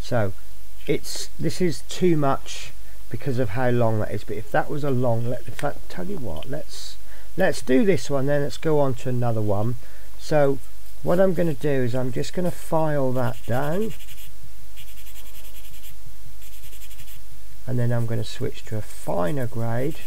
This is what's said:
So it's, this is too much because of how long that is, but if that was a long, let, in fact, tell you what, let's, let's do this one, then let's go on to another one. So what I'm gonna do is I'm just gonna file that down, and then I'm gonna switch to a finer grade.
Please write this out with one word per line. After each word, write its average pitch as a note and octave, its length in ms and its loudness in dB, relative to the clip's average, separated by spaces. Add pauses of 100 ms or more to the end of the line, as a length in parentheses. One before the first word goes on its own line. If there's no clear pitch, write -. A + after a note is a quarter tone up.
So G#2+ 320 2 (540)
it's, - 500 0
this D#3 240 0
is F3+ 260 0
too F3+ 300 2
much - 540 0 (380)
because A#2+ 280 0
of B2 120 0
how B2 200 0
long A#2 300 0
that - 120 -2
is, G2+ 120 -2
but - 140 -2
if A2 140 -2
that D#3 200 0
was D3 120 0
a D3 60 0
long, A#2+ 400 0
let, C3+ 160 0
in - 80 0
fact, - 340 0
tell F3 180 0
you C3+ 120 0
what, G2+ 320 0
let's, - 480 0 (400)
let's E3+ 240 2
do B3 240 2
this F#3+ 240 2
one, C#3 160 0
then C#3+ 160 0
let's C#3+ 160 -2
go D3+ 220 0
on C3+ 160 2
to - 140 0
another A#2+ 320 0
one. G#2 340 0 (420)
So C#3+ 400 2 (460)
what E3+ 160 0
I'm F#3+ 160 2
gonna E3 180 0
do D3 160 -2
is B2+ 240 0
I'm B2+ 180 0
just C#3+ 220 0
gonna F3+ 160 0
file D3+ 600 0
that B2 340 0
down, D3 480 0 (3750)
and B2 100 0
then A#2+ 140 2
I'm A#2+ 160 0
gonna A2 160 0
switch - 420 0
to A2 120 -2
a G#2+ 40 0
finer D#3 640 0
grade. A#2+ 600 0